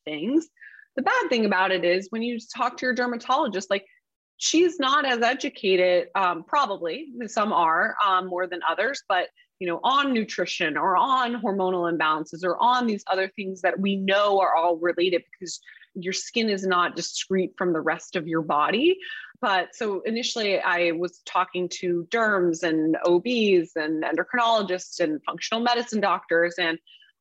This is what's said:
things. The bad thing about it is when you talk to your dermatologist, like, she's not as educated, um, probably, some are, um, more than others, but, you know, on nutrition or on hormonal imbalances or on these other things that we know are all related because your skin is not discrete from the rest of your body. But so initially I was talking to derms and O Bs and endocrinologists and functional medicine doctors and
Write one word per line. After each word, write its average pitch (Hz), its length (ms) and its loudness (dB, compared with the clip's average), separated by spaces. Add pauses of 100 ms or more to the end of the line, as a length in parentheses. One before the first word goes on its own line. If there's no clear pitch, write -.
things. 185 460 -2 (460)
The 262 80 0
bad 440 260 2
thing 220 160 2
about 190 260 2
it 175 140 2
is 185 240 2
when 226 140 -6
you 240 160 -4 (160)
talk 247 220 -2
to - 100 -6
your 247 80 0
dermatologist, 247 720 -2
like, 196 160 -2 (520)
she's 349 420 2
not 277 260 2
as 247 160 0
educated, 185 960 2
um, 180 280 0
probably, 202 640 -2 (200)
some 208 260 0
are, 170 500 2
um, 185 220 2
more 180 220 -2
than 175 200 -10
others, 202 400 -2
but, 180 220 0 (300)
you 180 80 -6
know, 170 160 -2
on 277 280 2
nutrition 180 640 -2
or 180 220 2
on 247 420 0
hormonal 185 560 0
imbalances 156 480 -2
or 175 140 0
on 247 300 2
these 208 180 -2
other 190 300 0
things 190 260 -8
that 180 180 0
we 196 160 0
know 196 460 2
are 151 140 2
all 170 220 2
related 170 540 0
because - 280 -14 (340)
your 185 200 -6
skin 226 360 -2
is 196 160 -2
not 180 300 2
discrete 180 640 -2
from 175 140 0
the 160 60 -2
rest 160 360 -4
of 165 120 -4
your 165 140 -2
body. 196 560 2 (440)
But 190 340 0
so 208 260 -4
initially 220 600 -2
I 175 320 2
was 170 320 -4
talking 180 420 -2 (140)
to 175 280 -2
derms 196 540 0
and 160 400 2
O 175 160 4
Bs 202 560 2
and 156 280 -2
endocrinologists 185 1000 0
and 156 240 0
functional 220 360 -4
medicine 240 380 0
doctors 170 580 0
and 165 220 -2 (420)